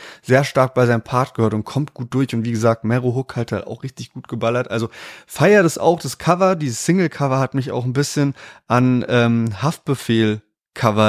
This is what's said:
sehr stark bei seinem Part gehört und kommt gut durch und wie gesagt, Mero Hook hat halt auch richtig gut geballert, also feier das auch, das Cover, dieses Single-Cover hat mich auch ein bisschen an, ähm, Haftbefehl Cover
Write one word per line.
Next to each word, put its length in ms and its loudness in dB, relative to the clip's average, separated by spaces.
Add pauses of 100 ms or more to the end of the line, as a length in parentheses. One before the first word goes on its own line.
(220)
sehr 220 4
stark 300 0
bei 120 4
seinem 160 2
Part 320 -4
gehört 200 0
und 100 -4
kommt 280 -4
gut 220 -12
durch 220 0
und 80 -2
wie 80 -4
gesagt, 320 0
Mero 320 0
Hook 180 -8
hat 160 -4
halt 160 -4
auch 160 -14
richtig 300 -14
gut 160 -16
geballert, 420 -2
also 200 -2 (360)
feier 380 4
das 120 0
auch, 220 2
das 200 -10
Cover, 360 2
dieses 320 -6
Single-Cover 540 0
hat 140 -4
mich 180 -4
auch 120 -4
ein 100 -2
bisschen 400 0 (340)
an, 400 2
ähm, 520 2
Haftbefehl 800 0 (340)
Cover 340 2